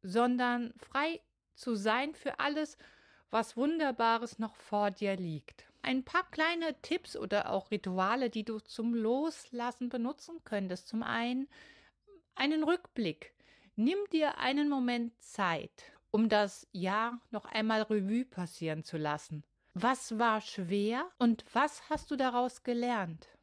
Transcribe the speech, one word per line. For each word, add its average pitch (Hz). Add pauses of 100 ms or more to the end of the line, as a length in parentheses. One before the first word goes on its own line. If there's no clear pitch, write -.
sondern 240
frei 320 (360)
zu 240
sein 226
für -
alles, 294 (520)
was 220
Wunderbares 240
noch 220
vor 208
dir 196
liegt. 165 (180)
Ein 254
paar 359
kleine 330
Tipps -
oder -
auch 196
Rituale, 208
die 214
du 220
zum 233
Loslassen 240
benutzen 262
könntest. 190
Zum 220
einen 240 (840)
einen 302
Rückblick. 277 (400)
Nimm 277 (140)
dir 311
einen 285
Moment 247
Zeit, - (180)
um 220
das 208
Jahr 214 (100)
noch 214
einmal 220
Revue 214
passieren 160
zu -
lassen. 151 (300)
Was 233
war 220
schwer 202
und 233
was -
hast -
du 294
daraus 247
gelernt? 240 (140)